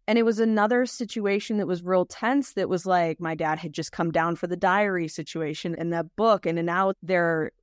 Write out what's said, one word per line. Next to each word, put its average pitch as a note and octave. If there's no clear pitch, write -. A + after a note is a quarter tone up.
And A3+
it A#3
was A3
another A3+
situation G3+
that G3
was F3+
real F3+
tense C4
that F#3+
was, F3+
like, E3+
my D#3+
dad D#3
had E3
just -
come E3
down E3
for F3+
the F3
diary F#3
situation D#3+
in E3+
that E3+
book. G#3
And E3+
now F#3+
they're, E3+